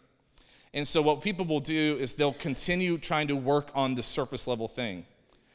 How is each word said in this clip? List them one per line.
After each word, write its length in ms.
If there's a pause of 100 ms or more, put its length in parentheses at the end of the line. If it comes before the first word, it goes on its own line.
(760)
And 100
so 140
what 220
people 240
will 120
do 400
is 180
they'll 180
continue 640
trying 300
to 60
work 400
on 200
the 80
surface 440
level 220
thing. 380 (480)